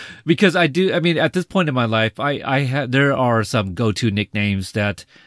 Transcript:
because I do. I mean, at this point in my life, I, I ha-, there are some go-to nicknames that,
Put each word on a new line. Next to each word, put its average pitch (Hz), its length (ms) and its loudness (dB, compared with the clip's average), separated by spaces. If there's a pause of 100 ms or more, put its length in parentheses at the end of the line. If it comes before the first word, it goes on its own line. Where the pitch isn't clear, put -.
(260)
because 165 300 4
I 175 100 4
do. 160 260 0
I 165 80 0
mean, 165 180 2
at 156 140 0
this 180 120 -2
point 180 240 0
in 139 60 -2
my 123 100 2
life, 110 340 0
I, 143 260 -2
I 139 200 0
ha-, 131 220 -2
there 135 300 2
are 120 280 2
some 101 300 -2
go-to 113 360 0
nicknames 101 640 -2
that, 104 320 -4 (220)